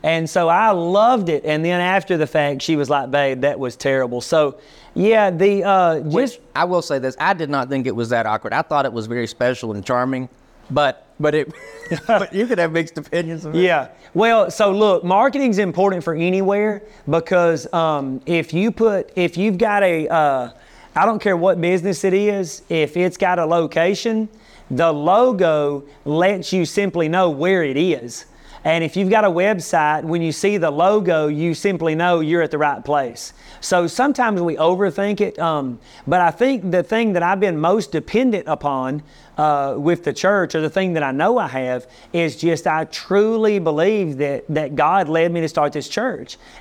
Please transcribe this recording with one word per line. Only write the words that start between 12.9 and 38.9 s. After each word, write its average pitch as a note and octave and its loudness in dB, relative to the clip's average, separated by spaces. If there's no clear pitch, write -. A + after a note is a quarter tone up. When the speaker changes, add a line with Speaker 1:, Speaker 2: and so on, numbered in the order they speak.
Speaker 2:
opinions E3 -6
of D#3 -8
it. F3 2
Speaker 1:
Yeah. E3 2
Well, G#3+ 4
so G3+ 2
look, G3 2
marketing's A3+ 2
important F#3 0
for E3+ -4
anywhere F#3+ 0
because, E3 2
um, C#3+ -2
if E3 -2
you G3 0
put, G#3 0
if F3 -2
you've F#3+ 0
got G#3 2
a, E3 0
uh, C#3 0
I E3 4
don't A3 0
care G3 0
what F3 2
business F3 0
it F#3+ 2
is, G3 -2
if D#3 0
it's F3 0
got F3+ 0
a E3 0
location, F#3 0
the D#3+ 2
logo D#3 2
lets F3 0
you F3+ 2
simply F3 -2
know F3 2
where E3+ 0
it C3+ -2
is. C#3+ -2
And E3 2
if D#3 -4
you've F#3+ 0
got G#3+ 4
a G3 4
website, E3 0
when E3 -2
you D#3+ -2
see G3+ 0
the D#3+ 0
logo, F3 2
you D#3 -2
simply E3 -2
know E3+ 2
you're E3 0
at D#3 0
the D3+ -4
right C#3+ 0
place. C#3 -4
So F3 0
sometimes A#3 0
we E3 -2
overthink F#3+ 0
it, - -2
um, D3 -4
but F3+ 2
I E3 4
think A3+ -2
the F3+ 2
thing A3 0
that F3 0
I've F#3 0
been F3 0
most F3+ 0
dependent G#3 -2
upon, C#3+ -4